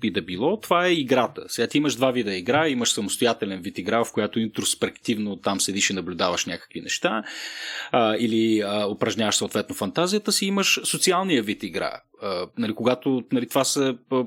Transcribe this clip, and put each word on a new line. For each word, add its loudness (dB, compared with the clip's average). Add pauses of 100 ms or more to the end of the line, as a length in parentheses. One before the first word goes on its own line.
и 2
да -2
било, 0
това 2
е 4
играта. 2
Сега 0
ти 2
имаш 2
два 4
вида 0
игра, 2
имаш 0
самостоятелен 0
вид -8
игра, 0
в -10
която 0
интроспективно -2
там -2
седиш 0
и -2
наблюдаваш -2
някакви -8
неща, -2 (720)
а, 4
или, 2
а, 0
упражняваш 0
съответно -2
фантазията 0
си, 0
имаш 2
социалния 2
вид -4
игра. -4 (220)
А, -4 (120)
нали, -2
когато, 0 (100)
нали, 0
това 2
са, 0 (140)
а, 2